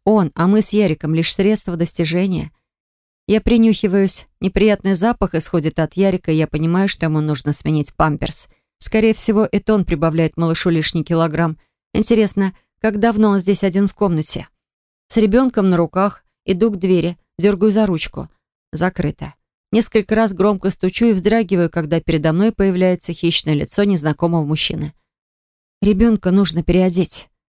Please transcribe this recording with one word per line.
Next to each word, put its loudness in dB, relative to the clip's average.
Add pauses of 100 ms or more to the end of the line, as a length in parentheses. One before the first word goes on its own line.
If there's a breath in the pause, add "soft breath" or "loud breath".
он, 2
а 0
мы 4
с -4
Яриком 0
лишь 0
средство 0
достижения. -2 (800)
Я 2
принюхиваюсь. 2 (140)
Неприятный 0
запах -2
исходит -4
от -2
Ярика, 0
и 0
я 0
понимаю, 0
что -4
ему 0
нужно -2
сменить -4
памперс. -4 (320)
Скорее 0
всего, 0
это 0
он 2
прибавляет -2
малышу -2
лишний -2
килограмм. -2 (380)
Интересно, 0 (280 soft breath)
как -2
давно 2
он 2
здесь 0
один 0
в -6
комнате? -2 (580)
С -4
ребенком 2
на 2
руках -2 (200)
иду 0
к -6
двери, 0 (220)
дергаю 2
за 2
ручку. -6 (440)
Закрыто. -4 (360)
Несколько 0
раз 2
громко 0
стучу -2
и 4
вздрагиваю, 0
когда -2
передо 0
мной 0
появляется 0
хищное -2
лицо -2
незнакомого 0
мужчины. -4 (880)
«Ребенка 2
нужно 2
переодеть», 0 (260)